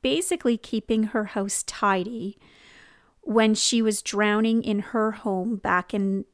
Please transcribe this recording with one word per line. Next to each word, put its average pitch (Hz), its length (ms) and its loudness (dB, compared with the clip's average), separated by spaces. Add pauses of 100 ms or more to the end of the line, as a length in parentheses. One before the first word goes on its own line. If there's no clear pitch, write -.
basically 269 540 0
keeping 220 500 -2
her 214 200 -2
house 196 380 -4
tidy 202 760 -2 (840)
when 220 300 4
she 226 300 2
was 214 180 0
drowning 214 640 2
in 208 160 0
her 220 320 -2
home 202 460 -4
back 180 360 -2
in 196 400 -2